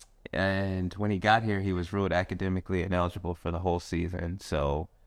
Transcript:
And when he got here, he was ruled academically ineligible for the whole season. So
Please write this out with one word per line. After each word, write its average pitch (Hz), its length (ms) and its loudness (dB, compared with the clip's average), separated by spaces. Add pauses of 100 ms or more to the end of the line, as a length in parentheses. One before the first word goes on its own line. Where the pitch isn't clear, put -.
(320)
And 95 640 0
when 104 180 -2
he 98 60 2
got 110 260 4
here, 104 160 2
he 95 140 0
was 90 180 -2
ruled 98 220 2
academically 92 680 0
ineligible 87 520 0
for 87 160 -6
the 87 80 -2
whole 87 220 2
season. 90 580 -4
So 73 480 -2 (200)